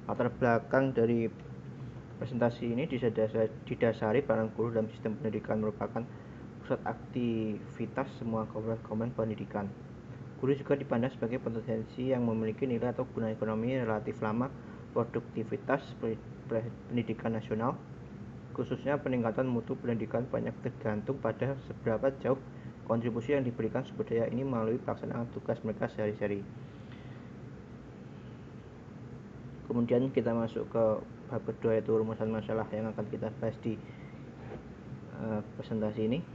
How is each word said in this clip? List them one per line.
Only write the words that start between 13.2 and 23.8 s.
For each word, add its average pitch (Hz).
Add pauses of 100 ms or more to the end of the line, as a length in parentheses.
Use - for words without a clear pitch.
ekonomi 110
relatif 113
lama. 113 (400)
Produktivitas 120 (240)
pe-, 110 (320)
pe-, 117 (240)
pendidikan 113
nasional, 113 (720)
khususnya 135
peningkatan 127
mutu 117
pendidikan, 117
banyak 117
tergantung 113
pada 123
seberapa 120
jauh 131 (500)
kontribusi 117
yang 139
diberikan 117